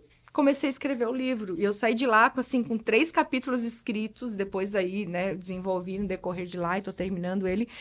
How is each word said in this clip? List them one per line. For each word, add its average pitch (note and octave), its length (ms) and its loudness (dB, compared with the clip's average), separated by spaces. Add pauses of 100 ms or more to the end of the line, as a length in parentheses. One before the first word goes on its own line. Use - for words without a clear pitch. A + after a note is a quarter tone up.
(320)
comecei C#4 380 4
a - 20 0
escrever B3+ 360 -2
o A#3 40 -2
livro. A#3+ 480 -2
E G3+ 40 2
eu G3+ 100 2
saí A3+ 220 2
de B3 100 0
lá A3+ 240 6
com, C4 100 -2
assim, B3 240 0
com A3+ 140 -2
três A#3 340 2
capítulos C4 520 0
escritos, A3 720 -4
depois G3 400 -2
aí, F#3+ 320 0
né, F3+ 280 -2
desenvolvi F#3 640 -4
no G3+ 100 -2
decorrer F3+ 380 -4
de F3+ 120 -8
lá F3 200 0
e G3 60 -4
tô G3 100 -8
terminando F#3 540 -2
ele. G#3 200 0 (140)